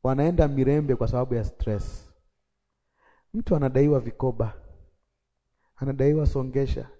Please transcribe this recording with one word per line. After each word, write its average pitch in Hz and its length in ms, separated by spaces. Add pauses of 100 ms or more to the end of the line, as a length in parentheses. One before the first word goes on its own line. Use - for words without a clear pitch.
wanaenda 151 440
Mirembe 139 480
kwa 117 120
sababu 127 280
ya 110 80
stress. - 640 (1300)
Mtu 208 220
anadaiwa 139 440
vikoba, 117 540 (1200)
anadaiwa 139 500
songesha 131 640 (100)